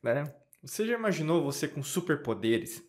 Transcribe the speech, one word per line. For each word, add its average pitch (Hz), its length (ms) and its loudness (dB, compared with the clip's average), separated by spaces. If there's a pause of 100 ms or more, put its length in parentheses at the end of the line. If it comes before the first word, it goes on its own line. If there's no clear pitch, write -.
né? 127 220 0 (400)
Você 208 200 -2
já 233 100 2
imaginou 170 500 2
você 143 240 -2
com 143 120 -6
superpoderes? 117 1080 0